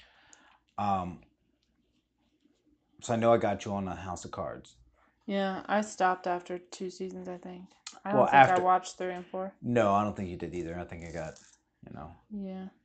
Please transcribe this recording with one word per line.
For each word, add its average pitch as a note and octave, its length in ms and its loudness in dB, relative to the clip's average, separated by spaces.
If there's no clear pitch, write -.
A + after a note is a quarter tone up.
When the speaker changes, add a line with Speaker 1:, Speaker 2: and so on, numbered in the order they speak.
Speaker 1:
Um, F#2+ 420 -4
so B2 100 -4
I A#2 40 0
know A#2 160 4
I A#2 60 8
got G2+ 260 -2
you A2 80 -6
on G2 120 -4
the F2+ 100 -6
House F2 300 -10
of F2+ 60 -12
Cards. - 460 -10
Speaker 2:
Yeah, G3 400 -4
I G3+ 140 0
stopped F#3 460 0
after F3+ 320 -4
two F3+ 320 -12
seasons, F#3 380 -10
I F3+ 100 -10
think. F3+ 260 -16
I G3 60 -4
don't G3+ 100 4
Speaker 1:
Well, B2 60 8
Speaker 2:
think B2+ 80 4
Speaker 1:
after E3+ 260 10
Speaker 2:
I F3+ 40 0
watched F#3 340 2
three F#3 160 -4
and F3+ 120 -12
four. F#3+ 360 -8
Speaker 1:
No, A#2 300 4
I G2+ 120 4
don't G2+ 120 -4
think F#2+ 120 -6
you F2 80 -8
did E2 180 -8
either. E2+ 240 -6
I F2 60 -6
think E2 200 -12
it E2 100 -12
got, D#2 200 -8
you - 80 -16
know. - 180 -14
Speaker 2:
Yeah. F#3+ 360 -12